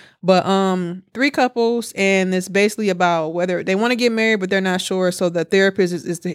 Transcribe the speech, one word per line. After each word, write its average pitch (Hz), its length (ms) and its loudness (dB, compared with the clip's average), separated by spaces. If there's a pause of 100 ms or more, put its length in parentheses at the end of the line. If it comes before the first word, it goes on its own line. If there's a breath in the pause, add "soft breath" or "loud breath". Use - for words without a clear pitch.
(220 loud breath)
But, 180 220 2
um, 185 600 0 (100)
three 269 160 0
couples, 240 680 0
and 190 380 2
it's 185 160 -4
basically 208 400 0
about 175 400 0
whether 175 340 -2
they 190 120 0
wanna 233 200 0
get 240 160 0
married, 220 280 0
but 185 100 -4
they're 196 100 2
not 185 220 -2
sure. 185 280 0
So 180 200 -2
the 170 160 -2
therapist 190 480 2
is, 147 100 -8
is 170 160 -6
to 180 140 -6